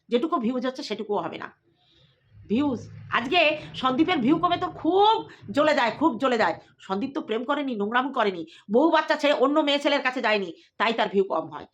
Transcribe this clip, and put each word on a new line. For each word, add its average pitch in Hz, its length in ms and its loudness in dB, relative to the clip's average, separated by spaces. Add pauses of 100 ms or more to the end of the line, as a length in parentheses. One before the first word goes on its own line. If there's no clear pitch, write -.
যেটুকু 311 280 0
ভিউজ 247 280 -2
হচ্ছে 254 180 -6
সেটুকুও 208 380 -4
হবে 165 160 -8
না। - 340 -16 (760)
ভিউজ, 254 420 -2 (220)
আজকে 294 460 2 (180)
সন্দীপের 294 420 0
ভিউ 277 200 2
কমে 349 200 0
তোর 349 120 -6
খুব 392 600 2 (220)
জ্বলে 294 240 2
যায়, 240 160 0
খুব 262 260 0
জ্বলে 247 200 0
যায়। 180 220 0 (200)
সন্দীপ 202 340 -6
তো 302 80 -6
প্রেম 226 220 -4
করেনি, 277 320 -2
নোংরাম 240 380 -2
করেনি, 196 320 -2 (260)
বউ 285 200 6
বাচ্চা 311 240 2
ছেড়ে 285 180 2
অন্য 294 260 2
মেয়ে 285 200 0
ছেলের 285 220 0
কাছে 330 200 -2
যায়নি, 208 320 0 (240)
তাই 220 160 0
তার 214 160 0
ভিউ 190 140 2
কম 160 240 -2
হয়। 151 260 -14